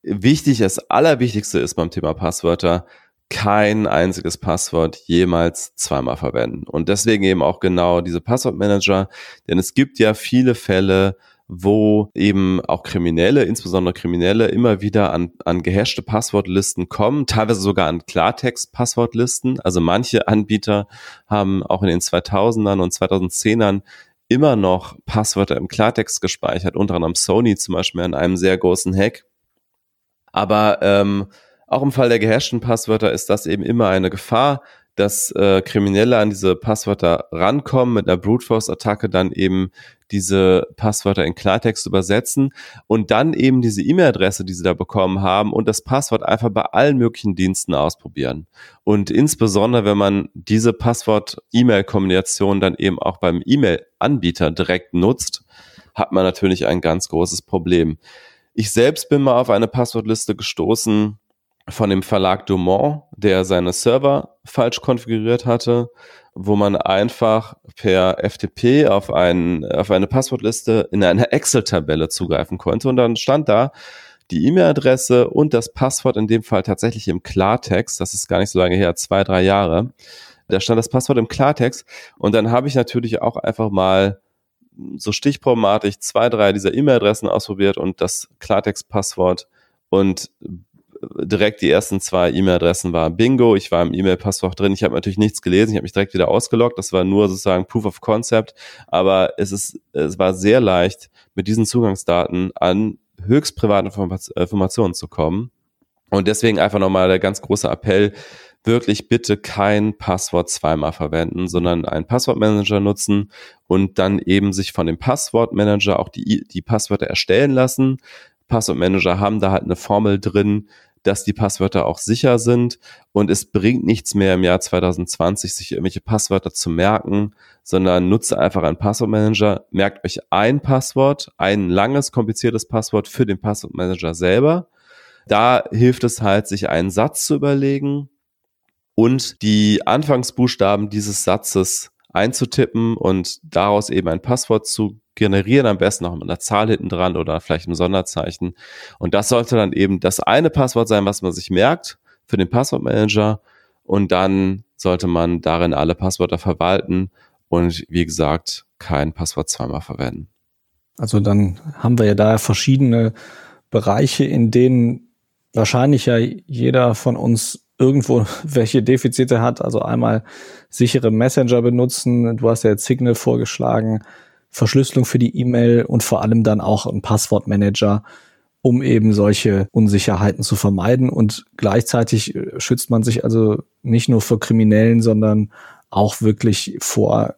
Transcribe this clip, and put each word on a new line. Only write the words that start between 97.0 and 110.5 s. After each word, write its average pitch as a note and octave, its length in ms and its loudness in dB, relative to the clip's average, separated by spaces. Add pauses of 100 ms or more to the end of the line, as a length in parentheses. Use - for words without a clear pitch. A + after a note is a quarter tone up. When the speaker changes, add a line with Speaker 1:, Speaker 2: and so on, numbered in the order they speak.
Speaker 1:
nur G2 240 2
sozusagen F#2 380 -2
Proof A2 180 -4
of G#2 160 -6
Concept. A2 540 -2 (340)
Aber F#2 480 2
es G2 160 -4
ist, - 280 -10 (120)
es D#2 260 -4
war F#2+ 160 2
sehr G#2 260 4
leicht, F#2 480 0 (280)
mit F#2+ 100 -4
diesen A2 200 0
Zugangsdaten F#2+ 920 -2
an F#2+ 420 0 (240)
höchst A#2+ 320 0
private G2+ 320 0
Informa-, F#2+ 320 -6 (160)
Informationen F#2+ 600 -2
zu - 120 -12
kommen. F2 460 -4 (580)
Und G2 160 0
deswegen G#2+ 320 0
einfach G2+ 220 0
nochmal F#2+ 260 2
der F#2 140 2
ganz F#2+ 220 -4
große - 260 -2
Appell, G2+ 440 0 (520)
wirklich A2+ 440 0
bitte - 280 0
kein G#2 600 0
Passwort - 540 -4